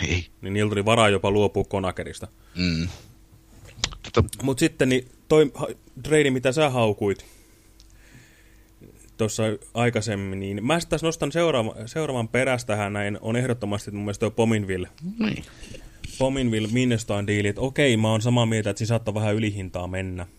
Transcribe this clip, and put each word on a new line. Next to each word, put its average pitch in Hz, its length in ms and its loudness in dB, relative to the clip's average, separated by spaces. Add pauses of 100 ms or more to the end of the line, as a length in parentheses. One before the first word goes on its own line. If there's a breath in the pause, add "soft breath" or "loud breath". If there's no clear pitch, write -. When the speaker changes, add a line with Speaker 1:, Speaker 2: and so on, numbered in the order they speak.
Speaker 1:
Ei. 87 180 -2 (140)
Speaker 2:
Niin 95 140 -6
niillä 104 160 2
tuli 101 140 0
varaa 110 240 6
jopa 101 220 2
luopua 101 340 2
Konakerista. 90 640 -6 (280 soft breath)
Speaker 1:
Mm. 87 320 0 (1200 loud breath)
Tota 113 120 4 (180)
Speaker 2:
Mut 131 160 0
sitten 151 300 2
niin 127 200 2 (200)
toi 151 260 6
ha-, 147 140 -6 (340)
trade, 143 280 4
mitä 127 220 0
sä 151 180 2
haukuit 107 540 0 (1900 loud breath)
tossa 110 260 -2 (320)
aikaisemmin, 104 640 -2
niin 101 260 -4
mä 165 140 2
sit - 80 -10
taas 156 140 -2
nostan 160 300 -2
seuraava-, 131 540 0
seuraavan 131 420 -2
perästä 123 380 0
tähän 104 260 -2
näin, 101 280 -4
on 110 160 -2
ehdottomasti 117 540 -2
mun 104 140 -6
mielestä 101 160 -4
toi 107 100 2
Pominville. 101 580 0 (300)
Speaker 1:
Niin. 220 260 -2 (760 loud breath)
Speaker 2:
Pominville, 127 540 0
Minnestaan 113 540 0
diili, 104 220 2
et 101 100 -4
okei, 135 380 2
mä 110 140 2
oon 107 120 2
samaa 120 240 4
mieltä, 110 240 0
että - 80 -4
siinä 110 100 -2
saattaa 113 260 0
vähän 107 200 0
ylihintaa 98 540 -4
mennä. 92 380 -6 (120)